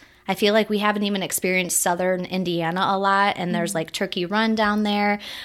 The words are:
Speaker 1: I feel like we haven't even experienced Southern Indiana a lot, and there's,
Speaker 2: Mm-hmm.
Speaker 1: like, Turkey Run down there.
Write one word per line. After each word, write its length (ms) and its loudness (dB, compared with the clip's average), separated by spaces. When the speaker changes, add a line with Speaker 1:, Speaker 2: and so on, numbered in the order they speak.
Speaker 1:
I 60 0
feel 220 2
like 140 2
we 100 0
haven't 240 0
even 200 0
experienced 560 -2
Southern 460 0
Indiana 640 -2
a 80 2
lot, 400 2
and 180 -2
there's, 140 0
Speaker 2:
Mm-hmm. 80 -4
Speaker 1:
like, 160 -4
Turkey 320 -4
Run 300 2
down 280 2
there. 360 0